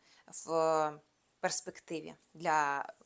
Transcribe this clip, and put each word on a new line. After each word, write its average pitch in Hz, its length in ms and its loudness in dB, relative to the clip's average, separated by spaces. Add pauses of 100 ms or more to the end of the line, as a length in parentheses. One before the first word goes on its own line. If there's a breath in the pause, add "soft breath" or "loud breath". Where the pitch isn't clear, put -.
(260 soft breath)
в 156 760 2 (400)
перспективі 165 760 -4 (200)
для 156 520 2 (200)